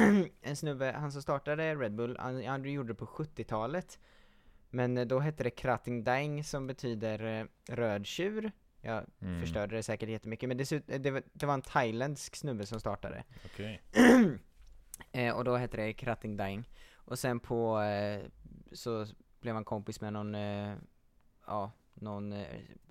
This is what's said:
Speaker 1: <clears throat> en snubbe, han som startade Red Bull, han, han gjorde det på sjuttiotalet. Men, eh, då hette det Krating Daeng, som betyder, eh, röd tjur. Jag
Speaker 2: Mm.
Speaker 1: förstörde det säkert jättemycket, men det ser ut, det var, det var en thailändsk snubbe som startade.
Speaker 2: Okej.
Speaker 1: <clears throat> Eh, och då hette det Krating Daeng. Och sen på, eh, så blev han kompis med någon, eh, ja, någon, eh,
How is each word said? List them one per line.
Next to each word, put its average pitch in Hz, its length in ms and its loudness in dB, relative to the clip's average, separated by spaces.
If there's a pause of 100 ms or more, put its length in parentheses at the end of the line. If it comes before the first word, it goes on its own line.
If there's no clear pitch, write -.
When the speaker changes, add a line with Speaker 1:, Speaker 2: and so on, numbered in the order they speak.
Speaker 1:
<clears throat> 202 380 6
en 143 140 -4
snubbe, 135 420 0
han 147 140 -2
som 139 100 -6
startade 151 520 0
Red 120 200 -2
Bull, 120 260 -2
han, 127 240 -4
han 131 200 -4
gjorde 139 240 -4
det 113 60 -2
på 110 120 -10
sjuttiotalet. 127 920 -4 (720)
Men, 123 280 0
eh, 123 80 2
då 131 120 4
hette 151 260 0
det 120 60 0
Krating 120 540 -2
Daeng, 147 400 0
som 139 220 -4
betyder, 110 720 -2
eh, 110 60 -6 (280)
röd 104 320 0
tjur. 214 460 -2 (280)
Jag 113 240 -4 (160)
Speaker 2:
Mm. 87 200 -4
Speaker 1:
förstörde 101 360 -2
det 110 60 -2
säkert 107 260 -4
jättemycket, 110 400 -4
men 127 80 0
det 135 100 0
ser 156 100 -2
ut, 139 100 -4
det 139 240 -2
var, 135 120 -2 (100)
det - 140 -4
var 143 80 4
en 135 80 0
thailändsk 131 720 0
snubbe 110 300 -4
som 110 140 -6
startade. 101 440 -6 (200)
Speaker 2:
Okej. - 380 -10 (100)
Speaker 1:
<clears throat> 240 460 10 (760)
Eh, 120 240 2
och 123 80 0
då 123 120 4
hette 120 200 -2
det 110 160 -2
Krating 110 440 -4
Daeng. 101 280 -2 (300)
Och - 240 -8
sen 123 220 0
på, 113 400 0
eh, 104 400 0 (520)
så 110 340 -4 (340)
blev 117 140 -4
han 107 100 -2
kompis 107 360 -6
med 107 120 -4
någon, 104 220 -4
eh, 104 400 -4 (720)
ja, 104 260 -4 (220)
någon, 104 380 -8
eh, 101 140 -8 (440)